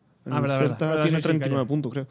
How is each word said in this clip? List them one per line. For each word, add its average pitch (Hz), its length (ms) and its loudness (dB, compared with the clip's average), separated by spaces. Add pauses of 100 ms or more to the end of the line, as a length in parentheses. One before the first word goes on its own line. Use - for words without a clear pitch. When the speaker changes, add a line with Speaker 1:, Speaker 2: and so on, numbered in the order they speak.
(240)
Speaker 1:
El 127 80 -8
Speaker 2:
Ah, 147 80 0
verdad, 139 180 2
Speaker 1:
Celta 139 160 2
Speaker 2:
verdad. 156 140 -2
Verdad, 156 160 0
Speaker 1:
tiene 160 140 2
Speaker 2:
sí, 156 40 -2
sí, 165 60 0
Speaker 1:
treinta 156 180 2
y 131 40 -2
nueve 135 140 0
Speaker 2:
calla. 107 40 -6
Speaker 1:
puntos, 135 240 -2
creo. 135 180 -6